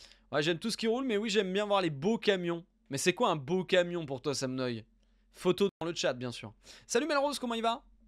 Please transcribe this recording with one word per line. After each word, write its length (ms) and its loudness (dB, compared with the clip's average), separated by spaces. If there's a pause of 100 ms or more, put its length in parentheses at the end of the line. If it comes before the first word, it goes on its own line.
(320)
Ouais, 120 2
j'aime 160 0
tout 120 -4
ce 60 -6
qui 100 -2
roule, 180 2
mais 120 0
oui, 120 0
j'aime 220 2
bien 140 0
voir 160 2
les 80 0
beaux 280 0
camions. 480 0 (260)
Mais 60 -4
c'est 160 4
quoi 160 2
un 60 4
beau 280 -2
camion 420 2
pour 160 -6
toi, 140 -2
Samnoy ? 480 -4 (500)
Photo 360 2 (100)
dans 60 -6
le 80 -4
chat, 200 0
bien 180 -6
sûr. 220 -12 (340)
Salut 180 0
Melrose, 340 0
comment 140 -4
il 80 -4
va ? 220 -2 (240)